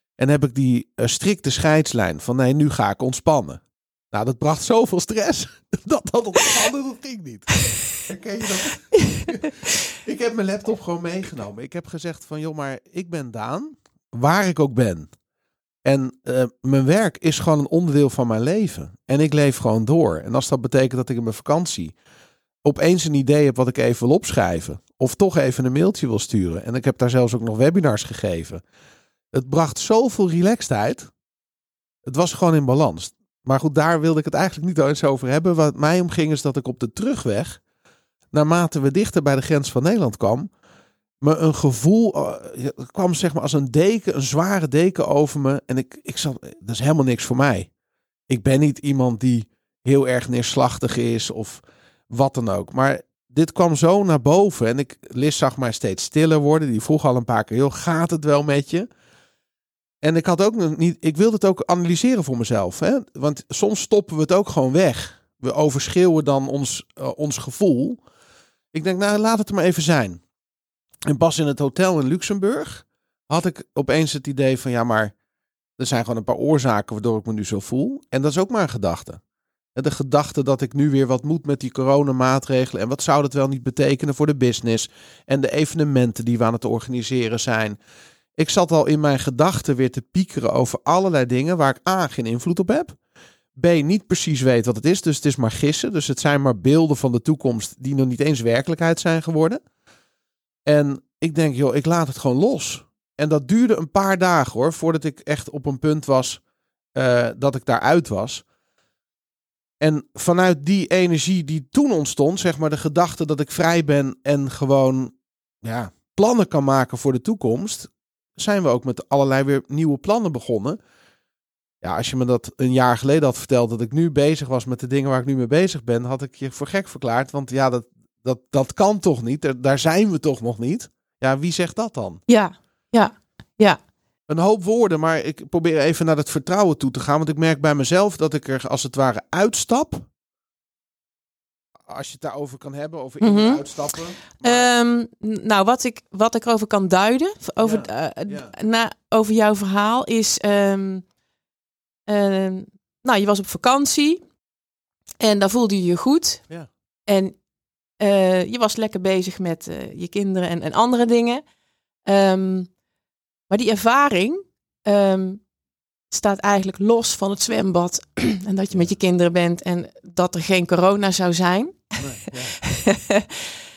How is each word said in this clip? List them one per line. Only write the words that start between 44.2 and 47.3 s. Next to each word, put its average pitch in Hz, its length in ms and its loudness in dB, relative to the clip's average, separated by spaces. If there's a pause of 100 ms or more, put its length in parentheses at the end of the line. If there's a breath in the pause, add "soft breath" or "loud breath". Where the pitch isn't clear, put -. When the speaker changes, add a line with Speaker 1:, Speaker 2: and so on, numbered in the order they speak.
Speaker 1:
zware 160 460 0
deken 165 400 2
over 143 320 2
me. 139 260 0
En 127 120 -4
ik, - 240 -6
ik - 160 -12
zat, 135 240 -4
"Dat 101 340 -10
is - 40 -8
helemaal 143 240 2
niks 127 200 0
voor 123 120 -4